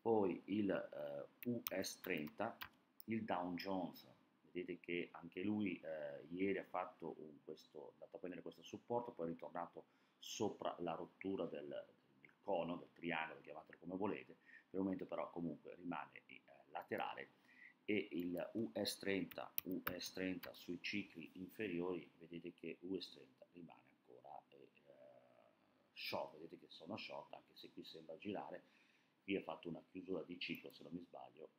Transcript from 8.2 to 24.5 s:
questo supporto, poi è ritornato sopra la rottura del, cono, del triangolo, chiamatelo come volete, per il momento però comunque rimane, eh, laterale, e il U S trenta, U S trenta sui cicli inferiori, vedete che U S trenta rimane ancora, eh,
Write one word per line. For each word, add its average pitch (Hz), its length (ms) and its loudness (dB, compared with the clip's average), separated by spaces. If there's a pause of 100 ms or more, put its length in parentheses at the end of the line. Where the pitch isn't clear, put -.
questo 82 220 -8
supporto, 117 480 0
poi 82 160 0
è - 20 2
ritornato 85 560 -4 (320)
sopra - 640 2
la 85 140 2
rottura 90 520 0
del, 71 400 -4 (580)
cono, 87 320 4
del 71 180 -8
triangolo, 78 480 0
chiamatelo 76 380 -12
come 87 160 -4
volete, 90 400 0 (340)
per 92 100 0
il 95 40 6
momento 90 220 2
però 80 260 0
comunque 85 440 -2
rimane, 80 520 -6
eh, - 140 -16 (300)
laterale, 78 580 -2 (560)
e 104 260 6
il 87 420 2
U 110 200 2
S 101 240 2
trenta, 92 540 2 (140)
U 87 160 2 (160)
S - 160 -4
trenta 92 400 0
sui - 280 -6
cicli 92 520 -2
inferiori, 90 760 0 (100)
vedete 85 340 -6
che - 280 -6
U 92 180 0
S - 120 -4
trenta 67 420 -18
rimane 71 360 -14
ancora, 64 600 -14
eh, 71 80 -20